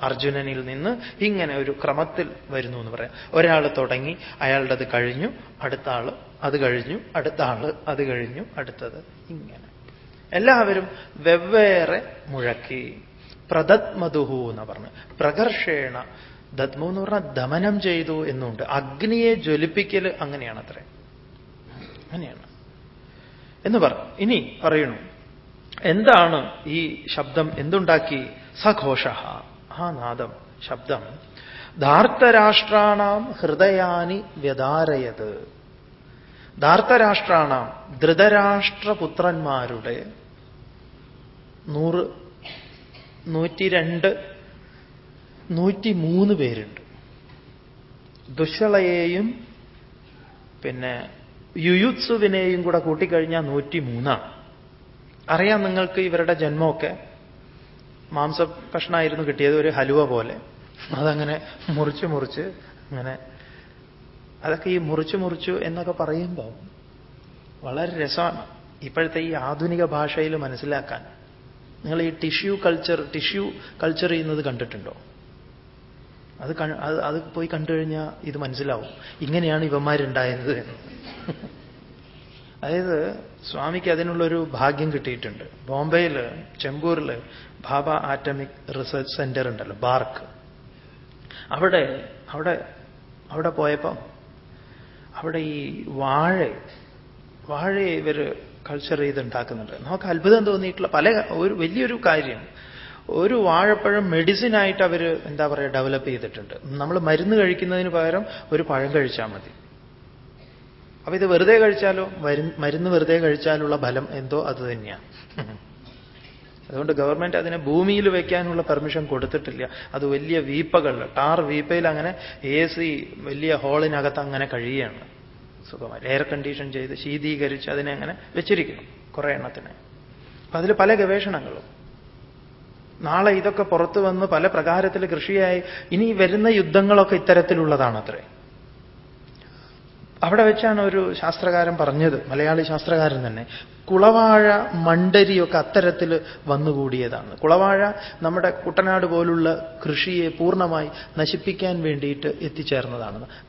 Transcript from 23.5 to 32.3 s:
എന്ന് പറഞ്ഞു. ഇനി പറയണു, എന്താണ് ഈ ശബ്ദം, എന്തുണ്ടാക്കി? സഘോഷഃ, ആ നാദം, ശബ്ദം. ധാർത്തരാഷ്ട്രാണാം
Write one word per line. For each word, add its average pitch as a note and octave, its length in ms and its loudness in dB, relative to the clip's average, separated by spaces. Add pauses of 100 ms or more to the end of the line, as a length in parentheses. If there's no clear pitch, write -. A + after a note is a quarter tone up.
എന്ന് A3 140 2
പറഞ്ഞു. C3+ 260 4 (140)
ഇനി G#3 200 2 (200)
പറയണു, D3+ 400 2 (840)
എന്താണ് F3 560 6 (260)
ഈ D#3 140 -4 (280)
ശബ്ദം, D3 380 -2 (120)
എന്തുണ്ടാക്കി? D#3+ 640 2 (380)
സഘോഷഃ, C#3 640 0 (500)
ആ E3 180 -10
നാദം, A#2+ 400 -8 (320)
ശബ്ദം. B2 400 -6 (800)
ധാർത്തരാഷ്ട്രാണാം G#3 1400 6 (100)